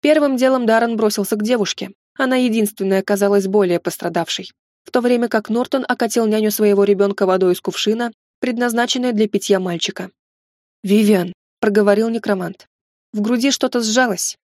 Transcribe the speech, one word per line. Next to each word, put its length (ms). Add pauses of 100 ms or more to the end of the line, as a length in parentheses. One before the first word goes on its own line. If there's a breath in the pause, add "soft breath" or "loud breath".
Первым 340
делом 300
Даррен 300
бросился 400
к 80
девушке. 480 (240)
Она 180
единственная 680
казалась 440
более 320
пострадавшей, 720 (340)
в 60
то 100
время 280
как 200
Нортон 400
окатил 380
няню 240
своего 320
ребёнка 420
водой 280
из 80
кувшина, 500 (300)
предназначенной 720
для 160
питья 320
мальчика. 500 (720)
«Вивиан», 500 (280)
проговорил 480
некромант. 580 (460)
В 80
груди 320
что-то 280
сжалось. 560 (120)